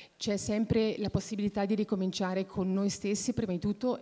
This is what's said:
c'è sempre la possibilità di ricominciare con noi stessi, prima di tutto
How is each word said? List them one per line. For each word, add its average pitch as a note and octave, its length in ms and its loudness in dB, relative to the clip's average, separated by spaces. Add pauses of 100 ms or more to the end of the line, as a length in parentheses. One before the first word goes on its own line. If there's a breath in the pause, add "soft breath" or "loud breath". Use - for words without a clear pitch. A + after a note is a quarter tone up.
(160 loud breath)
c'è G3+ 220 -2
sempre A3 580 2
la G3+ 140 -2
possibilità G3+ 560 0
di G#3+ 80 2
ricominciare F#3+ 720 0
con F#3+ 260 0
noi G3 160 2
stessi, G#3 460 -2
prima G#3+ 180 0
di F3 60 0
tutto G#3 440 0